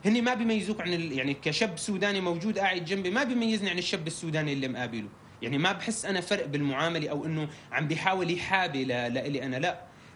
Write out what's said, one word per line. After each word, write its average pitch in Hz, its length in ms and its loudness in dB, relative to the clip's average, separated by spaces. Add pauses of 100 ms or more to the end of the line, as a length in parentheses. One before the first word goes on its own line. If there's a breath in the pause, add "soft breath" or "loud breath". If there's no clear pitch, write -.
هني 226 160 6
ما 247 120 4
بيميزوك 214 480 0
عن 175 120 -2
ال-، 165 180 0
يعني 139 220 0
كشاب 160 440 0
سوداني 196 440 0
موجود 180 380 0
قاعد 185 260 2
جنبي، 185 260 0
ما 247 120 4
بيميزني 226 460 2
عن 175 80 0
الشاب 175 300 -2
السوداني 156 460 -2
اللي 135 140 0
مقابله. 117 400 -4 (340 loud breath)
يعني 127 160 0
ما 175 140 4
بحس 196 340 -4
أنا 190 160 0
فرق 175 240 0
بالمعاملة 147 640 0
أو 147 160 -4
إنه 156 220 -2 (240 loud breath)
عم 143 160 0
بيحاول 175 440 2
يحابي 175 540 0
ل-، - 20 -2
لإلي 123 580 -2
أنا، 127 100 -2
لا. 175 340 -2 (260 loud breath)